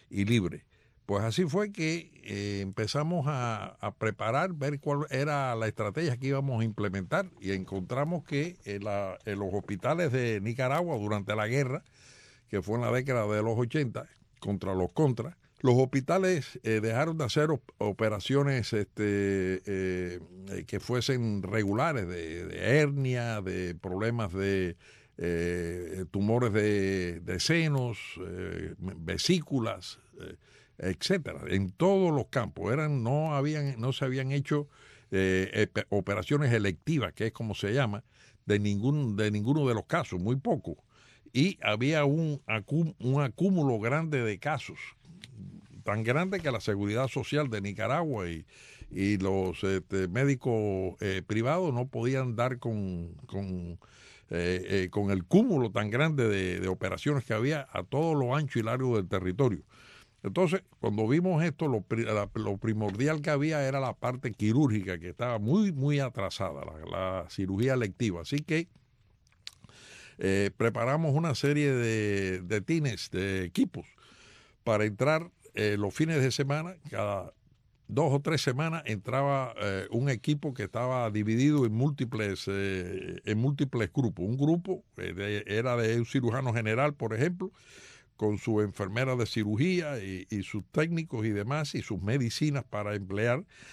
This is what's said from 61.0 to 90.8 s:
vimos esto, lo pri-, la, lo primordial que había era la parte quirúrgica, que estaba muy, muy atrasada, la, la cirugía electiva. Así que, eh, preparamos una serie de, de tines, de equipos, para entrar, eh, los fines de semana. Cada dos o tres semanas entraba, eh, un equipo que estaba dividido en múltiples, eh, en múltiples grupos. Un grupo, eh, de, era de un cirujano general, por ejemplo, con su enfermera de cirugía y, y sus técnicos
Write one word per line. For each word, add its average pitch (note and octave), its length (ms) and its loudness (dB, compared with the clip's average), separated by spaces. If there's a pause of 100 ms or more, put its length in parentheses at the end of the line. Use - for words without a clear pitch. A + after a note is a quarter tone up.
vimos E3 380 4
esto, D#3+ 240 -2
lo A2+ 140 0
pri-, A2+ 240 -2
la, G#2 280 -2
lo G#2 220 -2
primordial A2 640 0
que D3+ 100 -2
había D3 360 0
era C3+ 140 -2
la B2 120 -2
parte B2+ 380 -4
quirúrgica, G#2 680 2
que F2 100 -10
estaba A#2 280 -4
muy, E3+ 360 2
muy C#3+ 260 2
atrasada, F#2+ 640 -4
la, D#2 260 -12
la F#2 400 -4
cirugía G2+ 440 0
electiva. G#2 480 -2
Así C#3+ 180 -4
que, D#3+ 300 -4 (1500)
eh, G2 380 2
preparamos B2+ 580 2
una D#3 220 2
serie C#3+ 380 2
de, G#2 680 2
de F#2+ 220 -2
tines, D3 500 -2
de F#2+ 320 0
equipos, - 420 -2 (800)
para G#2+ 220 4
entrar, D3+ 440 0 (260)
eh, G#2 220 2
los G2+ 160 0
fines D#3+ 280 2
de C3 100 4
semana. D3+ 460 -2 (120)
Cada G2+ 440 -4 (540)
dos C3+ 240 2
o C#3 100 4
tres D#3 200 0
semanas D#3 440 -2
entraba, C3 760 -2
eh, F#2+ 300 -2
un B2+ 180 2
equipo C#3+ 440 -2
que A2 100 -8
estaba A#2+ 480 -2
dividido A#2+ 540 4
en G#2+ 80 2
múltiples, A2+ 760 -2
eh, F#2+ 800 -4
en G#2+ 120 0
múltiples C3+ 560 0
grupos. G#2 320 0
Un A#2+ 120 0
grupo, F3 460 0 (140)
eh, F2+ 160 -6
de, G2+ 340 -4
era A#2 280 0
de A#2 240 4
un A#2 60 2
cirujano B2 480 0
general, A#2 400 2
por A#2 200 -4
ejemplo, F3 380 0 (640)
con G#2+ 220 0
su G#2+ 240 2
enfermera G#2+ 540 -2
de A#2+ 100 2
cirugía C3 800 0
y, F#2+ 260 -8
y G2+ 140 -2
sus G#2 280 -6
técnicos D#3+ 540 -2